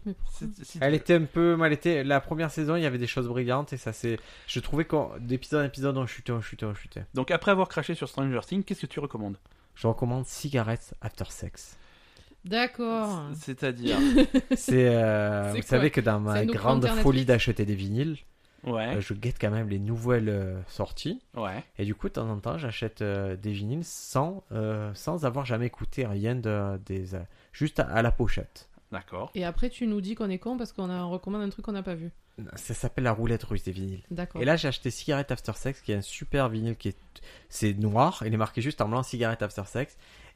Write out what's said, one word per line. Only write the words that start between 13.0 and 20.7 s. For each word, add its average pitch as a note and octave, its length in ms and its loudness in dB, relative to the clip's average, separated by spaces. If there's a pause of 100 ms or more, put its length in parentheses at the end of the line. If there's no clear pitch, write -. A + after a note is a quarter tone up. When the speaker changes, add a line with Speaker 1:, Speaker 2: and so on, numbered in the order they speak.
Speaker 2:
C-, D#3 120 -10
c'est-à-dire ? B2 520 -2 (280)
Speaker 1:
<laughs> - 300 2
Speaker 3:
C'est, B2+ 320 6
euh, G#2 680 4
Speaker 1:
C'est A2+ 80 -2
Speaker 3:
vous - 60 -6
savez C3 240 6
Speaker 1:
quoi ? B2+ 100 2
Speaker 3:
que A2 40 4
dans G#2+ 140 4
ma G#2 180 2
Speaker 1:
C'est G#2+ 80 4
une A2+ 60 2
Speaker 3:
grande A#2+ 300 4
Speaker 1:
documentaire B2 220 4
Speaker 3:
folie C3 160 8
Speaker 1:
Netflix ? B2+ 80 2
Speaker 3:
d'acheter A#2 380 4
des G#2 100 0
vinyles, A#2 420 0 (460)
Speaker 2:
Ouais. A#2+ 320 -2
Speaker 3:
euh, G2+ 60 0
je G#2 140 -4
guette A#2 260 -2
quand G#2 100 2
même A2 180 0
les G2 100 -2
nouvelles, A2+ 500 2
euh, F#2+ 380 -2
sorties. D3+ 520 -6 (160)